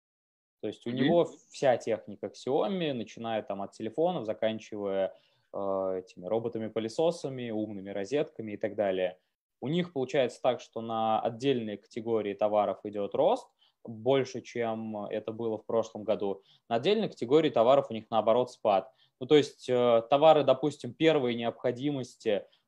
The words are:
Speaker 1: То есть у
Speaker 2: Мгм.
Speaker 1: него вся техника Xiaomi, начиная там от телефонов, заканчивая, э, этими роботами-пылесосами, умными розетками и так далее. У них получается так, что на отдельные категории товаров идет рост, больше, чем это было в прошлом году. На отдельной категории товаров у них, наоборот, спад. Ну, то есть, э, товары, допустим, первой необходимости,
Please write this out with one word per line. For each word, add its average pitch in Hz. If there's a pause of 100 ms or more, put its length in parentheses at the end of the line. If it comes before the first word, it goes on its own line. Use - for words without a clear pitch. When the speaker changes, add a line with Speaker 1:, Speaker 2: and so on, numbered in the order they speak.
(640)
Speaker 1:
То 110
есть 104
у 120
Speaker 2:
Мгм. -
Speaker 1:
него 156 (260)
вся 127
техника 104
Xiaomi, 165
начиная 113
там 98
от 98
телефонов, 151
заканчивая, 104 (400)
э, 95
этими 90
роботами-пылесосами, 117
умными 104
розетками 104
и 98
так 101
далее. 92 (440)
У 123
них 175
получается 131
так, 120
что -
на 113
отдельные 117
категории 110
товаров 104
идет 104
рост, 180 (380)
больше, 120
чем 113
это 107
было 110
в -
прошлом 107
году. 98 (280)
На 117
отдельной 196
категории 143
товаров 127
у 117
них, 107
наоборот, 113
спад. 98 (300)
Ну, 131
то 151
есть, -
э, 120
товары, 151
допустим, 131
первой 147
необходимости, 120 (240)